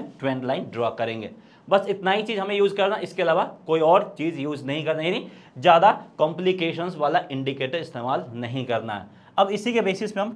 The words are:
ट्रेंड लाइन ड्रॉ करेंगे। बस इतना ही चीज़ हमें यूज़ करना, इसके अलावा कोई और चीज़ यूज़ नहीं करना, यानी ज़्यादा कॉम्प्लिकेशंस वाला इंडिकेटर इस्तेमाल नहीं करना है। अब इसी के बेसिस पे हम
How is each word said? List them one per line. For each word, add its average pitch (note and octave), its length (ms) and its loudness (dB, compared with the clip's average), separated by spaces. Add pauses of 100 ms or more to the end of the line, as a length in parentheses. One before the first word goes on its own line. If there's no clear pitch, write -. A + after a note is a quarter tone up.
(200)
ट्रेंड C3 260 -4
लाइन C#3+ 260 -4
ड्रॉ A2+ 200 -2
करेंगे। A2+ 400 -6 (360)
बस G3 220 4
इतना F#3+ 220 -2
ही G#3 120 0
चीज़ G#3+ 160 -4
हमें G3+ 160 -2
यूज़ G3+ 200 2
करना, G3 220 2
इसके F3+ 240 -6
अलावा E3+ 220 4 (240)
कोई D#3+ 140 2
और F3+ 360 4
चीज़ D3+ 220 -4
यूज़ C#3 260 -6
नहीं D3 200 -4
करना, D#3 160 -2
यानी F#3 260 -2 (300)
ज़्यादा E3+ 340 8 (260)
कॉम्प्लिकेशंस E3+ 800 0
वाला D3+ 260 2 (100)
इंडिकेटर C3+ 460 -4
इस्तेमाल C#3 460 -4 (100)
नहीं A#2+ 320 -6
करना A2+ 280 -2
है। G2 220 -12 (220)
अब G3 140 4
इसी G#3+ 220 -2
के A3+ 80 2
बेसिस G3 300 -2
पे G3 100 -4
हम A3 140 -4